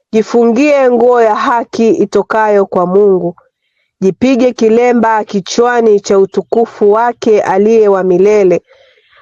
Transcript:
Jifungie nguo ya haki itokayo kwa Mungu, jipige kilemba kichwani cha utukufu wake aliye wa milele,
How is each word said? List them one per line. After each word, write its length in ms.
Jifungie 760
nguo 320
ya 120
haki 560
itokayo 760
kwa 200
Mungu, 500
jipige 520
kilemba 720
kichwani 760
cha 180
utukufu 720
wake 500
aliye 460
wa 160
milele, 580